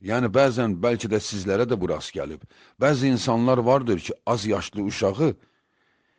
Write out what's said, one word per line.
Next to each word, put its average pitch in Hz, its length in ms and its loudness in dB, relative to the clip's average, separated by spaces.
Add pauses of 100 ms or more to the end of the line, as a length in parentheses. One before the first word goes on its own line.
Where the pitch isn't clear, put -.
Yəni, 110 360 0
bəzən 117 460 2
bəlkə 117 280 0
də 107 120 2
sizlərə 101 460 -2
də 117 120 -2
bu 87 80 -2
rast - 260 -6
gəlib. 78 260 -8 (400)
Bəzi 135 260 2
insanlar 123 500 2
vardır 120 420 2
ki, - 140 -8 (120)
az 107 200 -2
yaşlı 101 380 -2
uşağı 107 520 0 (840)